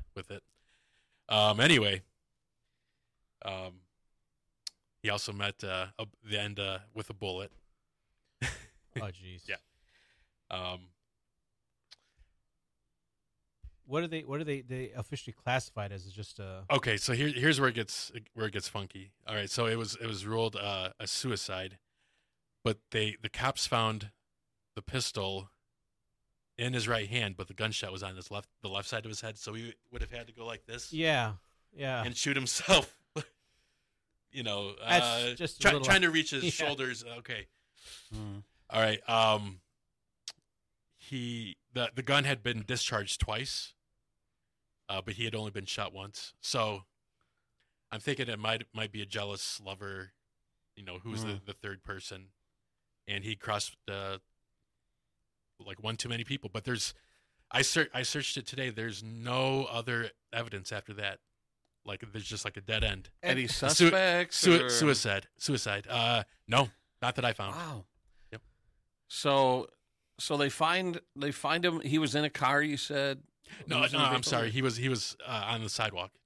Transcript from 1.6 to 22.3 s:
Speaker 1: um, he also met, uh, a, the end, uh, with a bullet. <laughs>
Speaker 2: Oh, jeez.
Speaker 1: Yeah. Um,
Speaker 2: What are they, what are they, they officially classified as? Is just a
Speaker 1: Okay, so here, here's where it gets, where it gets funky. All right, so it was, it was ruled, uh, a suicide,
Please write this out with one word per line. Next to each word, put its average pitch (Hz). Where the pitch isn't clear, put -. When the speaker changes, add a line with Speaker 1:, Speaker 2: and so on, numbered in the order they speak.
Speaker 1:
um, 92
he 101
also 104
met, 101
uh, 92
a, 110
the 104
end, 104
uh, 95
with 110
a -
bullet. 95
<laughs> -
Speaker 2:
Oh, -
jeez. 92
Speaker 1:
Yeah. 98
Um, 90
Speaker 2:
What 147
are 170
they, 160
what 139
are -
they, 143
they 127
officially -
classified 120
as? 92
Is 95
just 101
a 95
Speaker 1:
Okay, 127
so 127
here, 143
here's 135
where 135
it 117
gets, -
where 110
it 98
gets 101
funky. 98
All 107
right, 101
so 120
it 113
was, 110
it 117
was 101
ruled, 110
uh, 95
a 107
suicide, 95